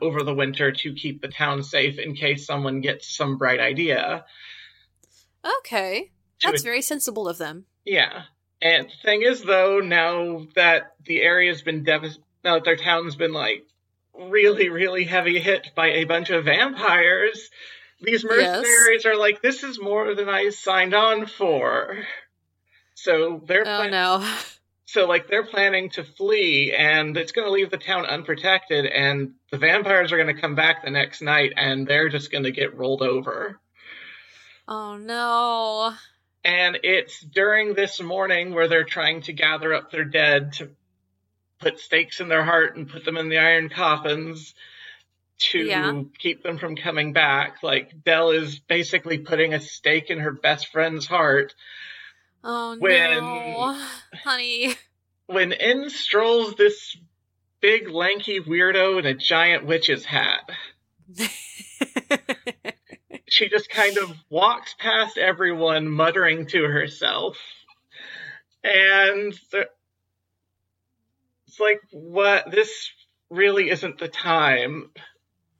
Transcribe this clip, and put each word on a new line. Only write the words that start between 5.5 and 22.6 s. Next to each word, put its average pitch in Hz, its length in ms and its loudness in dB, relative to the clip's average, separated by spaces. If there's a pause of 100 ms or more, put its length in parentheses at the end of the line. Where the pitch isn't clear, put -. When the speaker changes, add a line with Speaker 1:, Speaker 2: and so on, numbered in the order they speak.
Speaker 2:
Okay. 214 500 -4 (300)
Speaker 1:
To - 80 0
Speaker 2:
That's 403 140 0
Speaker 1:
a- - 20 -12
Speaker 2:
very 240 180 -2
sensible 226 460 -4
of 170 100 -6
them. 165 260 -10 (220)
Speaker 1:
Yeah. 180 380 0 (360)
And 165 300 2
the - 120 -20
thing 214 200 2
is, 247 200 2
though, 190 380 4
now 170 720 0
that 170 380 2 (140)
the 160 160 0
area's 175 400 2
been 156 220 -4
dev-, 156 340 0 (260)
now 175 120 2
that 160 80 -2
their 165 120 4
town's 165 400 -2
been, 160 160 0
like, 117 320 -4 (480)
really, 202 560 2
really 180 360 -2
heavy 175 360 0
hit 185 340 0
by 160 180 2
a 160 120 0
bunch 170 240 -2
of 165 160 0
vampires, 185 1040 2 (520)
these 220 220 0
Speaker 2:
Yes. - 80 -4
Speaker 1:
mercenaries 233 760 4
are 214 100 4
like, 208 260 2
"This 262 220 0
is 240 160 -10
more 208 340 -2
than 202 140 -2
I 202 220 0
signed 185 440 0
on 214 320 4
for." 156 800 -2 (880)